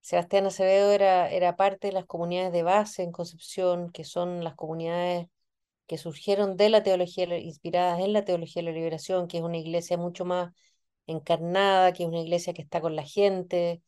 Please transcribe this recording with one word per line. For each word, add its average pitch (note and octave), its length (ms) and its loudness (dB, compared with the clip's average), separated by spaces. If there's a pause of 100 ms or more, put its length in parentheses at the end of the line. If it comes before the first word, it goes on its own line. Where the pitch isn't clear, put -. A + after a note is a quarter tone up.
Sebastián F3+ 440 0
Acevedo F#3+ 460 4
era, F#3+ 380 4
era F3 280 0
parte G3 300 0
de G3 60 -4
las F#3 120 -4
comunidades F3 480 -4
de E3+ 100 0
base G3 400 2
en E3+ 80 -6
Concepción, F3 800 -4
que D#3+ 140 -14
son F3 380 -4
las E3 120 -8
comunidades E3+ 720 -4 (580)
que D#3+ 120 -8
surgieron G3 600 -2
de G#3 120 6
la G#3+ 120 6
teología, F3+ 560 0
inspiradas F3 640 -2
en G3 140 0
la G#3 120 0
teología E3+ 360 -4
de E3+ 100 -4
la D#3+ 60 -6
liberación, E3 500 -4
que F3 100 -8
es E3 60 -4
una E3+ 140 -4
iglesia E3+ 400 -4
mucho F3 280 -6
más F3+ 280 -2 (540)
encarnada, F3+ 880 4
que F3 100 -6
es E3 60 -2
una E3 120 -2
iglesia F3 320 -2
que E3 80 -12
está D#3 200 -6
con D#3+ 140 -2
la D#3 80 -4
gente F3+ 840 0